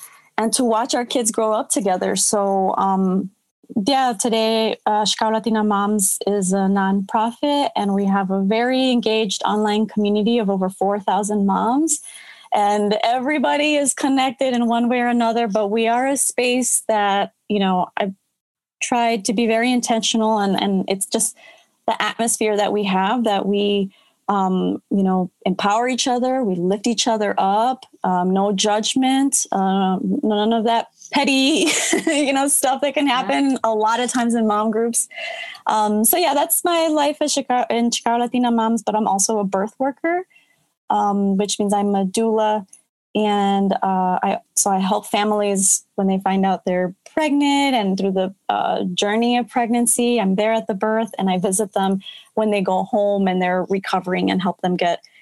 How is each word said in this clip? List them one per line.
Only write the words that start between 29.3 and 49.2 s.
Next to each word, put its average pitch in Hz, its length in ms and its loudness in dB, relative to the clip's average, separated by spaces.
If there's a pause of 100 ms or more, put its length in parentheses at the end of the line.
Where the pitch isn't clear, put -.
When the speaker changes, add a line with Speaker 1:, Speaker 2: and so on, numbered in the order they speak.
Speaker 1:
uh, 190 500 0
none 208 500 0
of 226 120 0
that 233 240 0 (240)
petty, 277 540 2 (220)
<laughs> - 180 0
you 285 260 2
know, 277 160 0
stuff 269 320 0
that 277 140 -2
can 285 120 2
Speaker 2:
Yeah. 254 160 2
Speaker 1:
happen 277 400 0
a 226 100 0
lot 220 280 0
of 247 100 -2
times 233 240 0
in 226 120 2
mom 214 260 0
groups. 233 360 -2 (580)
Um, 214 380 2
so 349 120 2
yeah, 330 180 2
that's - 300 0
my 330 240 2
life 294 320 0
as 302 140 -2
Chica-, 254 360 0
in 233 220 2
Chicago 240 320 0
Latina 240 260 0
Moms, 226 320 0
but 214 140 -2
I'm 214 100 0
also 196 320 0
a 202 60 0
birth 196 340 -2
worker, 330 480 -2 (640)
um, 202 460 2
which 202 240 -2
means 202 120 0
I'm 202 220 0
a 196 100 2
doula. 214 640 0 (480)
And, 196 580 2
uh, 185 500 0
I, 196 180 -2 (160)
so - 140 0
I 190 80 2
help 202 280 0
families 202 880 0
when 196 120 0
they 190 120 2
find 190 260 0
out 190 220 0
they're 180 280 0 (200)
pregnant 285 600 2
and 196 240 0
through 196 140 0
the, 190 220 -2 (160)
uh, - 420 -2
journey 226 460 0